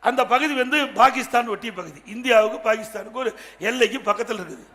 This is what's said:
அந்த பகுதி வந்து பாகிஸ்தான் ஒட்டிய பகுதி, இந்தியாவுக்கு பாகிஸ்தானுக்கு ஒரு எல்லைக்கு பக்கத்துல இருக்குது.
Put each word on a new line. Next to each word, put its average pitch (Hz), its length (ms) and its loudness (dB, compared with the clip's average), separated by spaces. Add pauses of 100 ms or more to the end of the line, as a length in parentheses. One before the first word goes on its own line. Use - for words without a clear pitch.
அந்த 254 180 2 (120)
பகுதி 294 280 2
வந்து 254 160 0 (220)
பாகிஸ்தான் 240 540 4
ஒட்டிய 214 260 -10
பகுதி, 156 200 -14 (160)
இந்தியாவுக்கு 220 440 4 (100)
பாகிஸ்தானுக்கு 220 540 -4
ஒரு 226 100 -2 (360)
எல்லைக்கு 240 300 0 (100)
பக்கத்துல 220 320 -2
இருக்குது. 151 340 -16